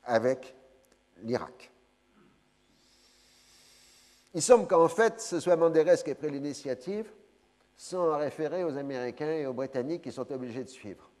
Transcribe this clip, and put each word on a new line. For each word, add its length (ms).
avec 540
l'Irak. 480
Il 80
semble 240
qu'en 220
fait, 320
ce 180
soit 160
Menderes 480
qui 80
ait 40
pris 160
l'initiative, 840
sans 380
en 40
référer 460
aux 120
Américains 540
et 160
aux 60
Britanniques 500
qui 100
sont 200
obligés 320
de 60
suivre. 380